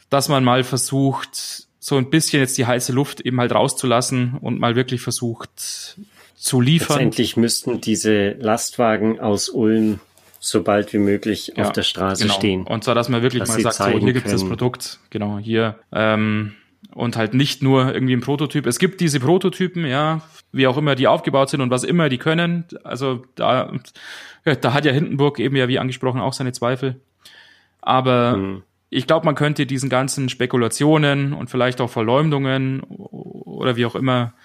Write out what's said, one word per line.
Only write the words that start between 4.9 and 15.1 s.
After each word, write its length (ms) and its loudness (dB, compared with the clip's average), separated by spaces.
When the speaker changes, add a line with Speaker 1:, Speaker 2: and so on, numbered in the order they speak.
Speaker 1:
versucht 960 -8
zu 260 0
liefern. 360 4
Speaker 2:
Letztendlich 400 0
müssten 440 0
diese 520 2
Lastwagen 880 0
aus 300 -2
Ulm 500 2
so 220 -2
bald 320 0
wie 60 0
möglich 560 -2
Speaker 1:
Ja, 80 -2
Speaker 2:
auf 80 0
der 100 -2
Straße 420 -2
Speaker 1:
genau. 120 2
Speaker 2:
stehen. 320 0
Speaker 1:
Und 160 -4
zwar, 100 0
dass 160 0
man 140 0
wirklich 160 0
Speaker 2:
Dass 100 -2
Speaker 1:
mal 60 0
Speaker 2:
sie 80 2
Speaker 1:
sagt, 120 2
so, 100 -2
Speaker 2:
zeigen 160 2
Speaker 1:
hier 120 4
gibt's 160 -2
das 120 0
Speaker 2:
können. 100 -4
Speaker 1:
Produkt, 480 -4
genau, 300 -6